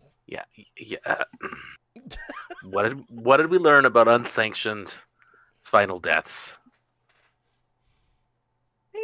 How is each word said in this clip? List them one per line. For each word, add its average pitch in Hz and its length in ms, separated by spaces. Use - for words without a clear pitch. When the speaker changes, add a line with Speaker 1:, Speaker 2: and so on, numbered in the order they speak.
Speaker 1:
Yeah, - 160
y-, - 60
yeah. - 280
Uh, - 200
<clears throat> 233 60
what 95 200
did, 131 260
what 120 260
did 160 140
we 185 80
learn 147 260
about 117 240
unsanctioned 110 840
final 98 380
deaths? 80 540
Speaker 2:
Hey, 403 120